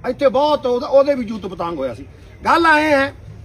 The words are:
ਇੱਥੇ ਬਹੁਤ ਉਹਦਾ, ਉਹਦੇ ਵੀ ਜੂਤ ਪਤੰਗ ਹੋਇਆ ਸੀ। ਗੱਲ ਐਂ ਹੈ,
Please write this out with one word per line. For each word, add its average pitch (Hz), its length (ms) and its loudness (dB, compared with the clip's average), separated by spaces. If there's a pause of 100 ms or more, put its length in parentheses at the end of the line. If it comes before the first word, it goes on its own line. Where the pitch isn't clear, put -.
ਇੱਥੇ 262 180 0
ਬਹੁਤ 277 380 2
ਉਹਦਾ, 247 220 -2
ਉਹਦੇ 277 280 4
ਵੀ 247 100 -6
ਜੂਤ 208 200 -10
ਪਤੰਗ 170 320 -6
ਹੋਇਆ 131 160 -6
ਸੀ। 110 120 -16 (400)
ਗੱਲ 320 200 2
ਐਂ 311 260 2
ਹੈ, 277 220 0 (320)